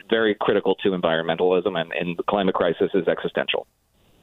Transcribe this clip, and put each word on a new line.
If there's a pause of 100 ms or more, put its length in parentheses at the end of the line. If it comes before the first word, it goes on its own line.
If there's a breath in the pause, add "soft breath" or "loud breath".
very
critical
to
environmentalism,
and,
and
the
climate
crisis
is
existential. (560)